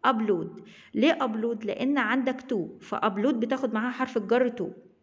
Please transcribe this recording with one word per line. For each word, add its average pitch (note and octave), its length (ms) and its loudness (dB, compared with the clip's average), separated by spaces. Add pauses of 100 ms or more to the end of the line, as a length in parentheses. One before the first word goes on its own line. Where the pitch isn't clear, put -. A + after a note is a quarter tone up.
upload. G#3 540 0 (320)
ليه C4 200 4
upload؟ A3+ 520 -2
لأن C4+ 320 0
عندك B3+ 440 0
to، - 480 -4
فupload G#3 460 0
بتاخد A#3 380 -2
معاها A#3 180 0
حرف B3+ 260 -4
الجر A#3 320 4
to G3+ 160 -4 (380)